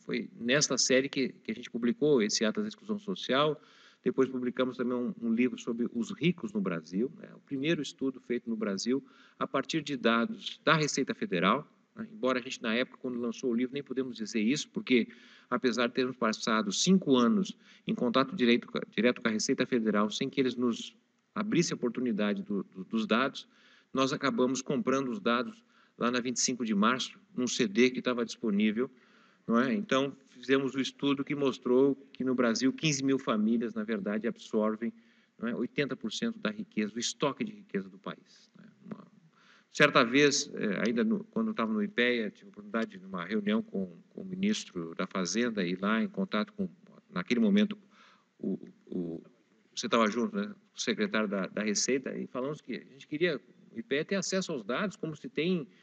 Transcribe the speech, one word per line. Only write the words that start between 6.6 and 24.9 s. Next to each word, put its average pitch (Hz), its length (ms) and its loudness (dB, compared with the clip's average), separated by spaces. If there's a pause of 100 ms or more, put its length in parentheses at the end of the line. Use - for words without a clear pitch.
Brasil, 90 560 -2
né? - 160 -18
O 113 60 -20
primeiro 147 420 -2
estudo 131 400 -6
feito 120 280 -4
no 113 60 -2
Brasil 110 480 -2 (360)
a 127 80 -4
partir 147 340 -2
de 143 160 -4
dados 117 680 0
da 156 120 4
Receita 139 380 0
Federal, 101 540 2 (280)
né? 110 160 -10
Embora 123 280 0
a - 20 -4
gente, 123 200 -10
na 117 140 0
época, 123 260 -2
quando 123 180 -6
lançou 120 300 -4
o 117 60 2
livro, 123 180 0
nem 139 100 -6
podemos 127 320 -4
dizer 110 260 -4
isso, 135 280 0
porque, 117 380 2 (420)
apesar 120 380 2
de 120 80 -6
termos 131 200 0
passado 110 560 0
cinco 175 460 4
anos 113 400 4 (300)
em 113 80 0
contato 123 400 2
direto, 120 340 4 (220)
direto 120 300 2
com - 60 -2
a 113 40 2
Receita 127 340 0
Federal, 107 460 2
sem 135 180 -2
que 131 100 -4
eles 127 160 2
nos 120 400 -2 (380)
abrissem 127 400 0
a 143 40 -6
oportunidade 104 640 -2
do, 98 200 -4
do, 92 200 -14
dos 110 240 -2
dados, 127 400 0 (440)
nós 135 220 0
acabamos 127 480 0
comprando 135 480 0